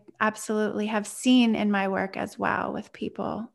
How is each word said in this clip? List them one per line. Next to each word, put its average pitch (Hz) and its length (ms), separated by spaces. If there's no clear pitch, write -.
absolutely 214 680
have 214 200
seen 247 480
in 214 160
my 196 180
work 190 280
as - 220
well - 340
with - 200
people, - 640